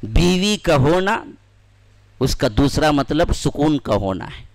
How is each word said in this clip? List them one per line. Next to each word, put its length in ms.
बीवी 520
का 180
होना, 520
उसका 280
दूसरा 440
मतलब 400
सुकून 460
का 160
होना 300
है। 300